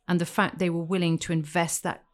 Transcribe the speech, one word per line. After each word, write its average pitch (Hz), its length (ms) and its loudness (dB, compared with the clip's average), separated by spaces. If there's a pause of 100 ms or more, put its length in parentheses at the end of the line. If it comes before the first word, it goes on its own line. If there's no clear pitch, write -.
and 175 120 2
the 170 60 0
fact - 320 -2
they 175 120 0
were 170 140 -2
willing 170 360 2
to - 140 -4
invest 160 500 0
that, - 200 -6 (100)